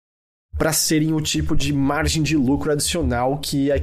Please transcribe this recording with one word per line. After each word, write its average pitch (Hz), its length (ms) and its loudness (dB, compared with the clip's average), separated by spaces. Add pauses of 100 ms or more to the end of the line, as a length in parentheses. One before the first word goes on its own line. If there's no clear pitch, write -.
(560)
pra 156 160 0
serem 156 400 0
o 156 80 0
tipo 151 340 -2
de 143 180 2
margem 147 500 0
de 151 140 0
lucro 139 360 0
adicional 139 680 -2
que 143 320 -2
a 139 120 2